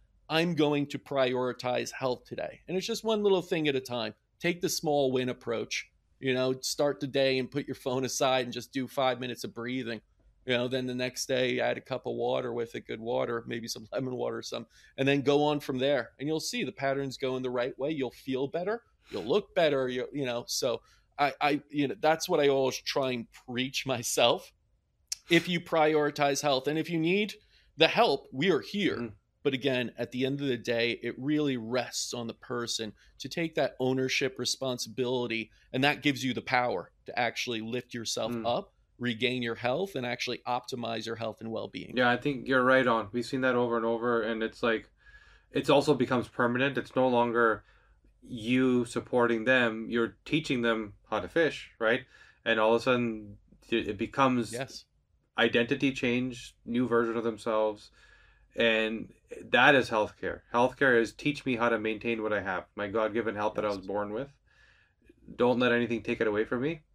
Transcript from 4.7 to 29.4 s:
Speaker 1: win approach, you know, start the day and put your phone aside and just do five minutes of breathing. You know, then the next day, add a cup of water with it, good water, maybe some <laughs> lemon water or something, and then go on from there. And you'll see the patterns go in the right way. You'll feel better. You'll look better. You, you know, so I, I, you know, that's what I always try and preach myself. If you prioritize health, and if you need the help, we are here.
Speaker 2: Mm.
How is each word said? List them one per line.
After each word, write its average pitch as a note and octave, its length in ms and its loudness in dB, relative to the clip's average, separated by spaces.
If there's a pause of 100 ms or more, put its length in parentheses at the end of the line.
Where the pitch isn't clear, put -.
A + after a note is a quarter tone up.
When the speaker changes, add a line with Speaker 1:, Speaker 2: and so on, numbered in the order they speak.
Speaker 1:
win B2+ 180 0
approach, A2+ 580 -6 (320)
you C3 140 0
know, C3 260 2
start C#3+ 400 -2
the D3 60 -4
day C3+ 320 2
and B2+ 120 -4
put C#3+ 160 -4
your C3 100 -6
phone C3 280 -2
aside C3 400 2
and A#2+ 80 -8
just A#2 200 -12
do C3 160 -4
five B2+ 320 0
minutes B2 240 -8
of G#2+ 100 -12
breathing. A#2 460 -6 (460)
You B2+ 120 2
know, B2 100 0
then B2+ 180 -2
the B2+ 80 -6
next B2+ 320 -6
day, B2+ 340 0
add A#2+ 180 0
a - 20 -12
cup - 260 -8
of A#2+ 80 -4
water B2 380 -2
with A#2 220 -6
it, A#2+ 120 -10
good A#2 140 -8
water, A#2+ 460 -4
maybe A#2+ 220 -8
some A2+ 200 -10
<laughs> - 40 -12
lemon C3 220 -4
water A#2+ 220 -4
or A2+ 60 -8
something, A#2 280 -10 (280)
and C3+ 100 2
then C#3+ 140 4
go C#3+ 220 4
on D3 160 2
from C3 180 -4
there. C3 400 0
And C3+ 100 -6
you'll D#3 120 -2
see A#3+ 240 -4
the C3 80 -4
patterns C3+ 440 -4
go C3 200 -2
in B2+ 60 -4
the B2+ 80 -4
right B2 280 -2
way. C#3 120 -2
You'll C3+ 200 -4
feel C3 380 -4
better. F#3+ 340 -4 (280)
You'll G2 140 -6
look G3+ 300 -2
better. C#3 340 4
You, B2 240 -4
you C#3 140 -4
know, A#2+ 200 -4
so A#2+ 360 -2 (360)
I, C#3+ 220 2
I, D3 300 2
you C#3+ 180 0
know, B2+ 120 -6
that's D#3 280 2
what E3 120 4
I C#3+ 80 6
always C3+ 300 2
try C3 340 -2
and A#2 140 -6 (200)
preach B2+ 400 -4
myself. C3 640 2 (800)
If E3+ 180 6
you F3 120 0
prioritize D3 840 2
health, C#3 260 2
and D#3 100 0
if D#3+ 120 -4
you E3+ 80 0
need F#3+ 360 2 (420)
the D#3 120 6
help, F#3 440 2
we C3 180 2
are C#3 100 4
here. D#3 380 -2
Speaker 2:
Mm. A#2 140 -6 (300)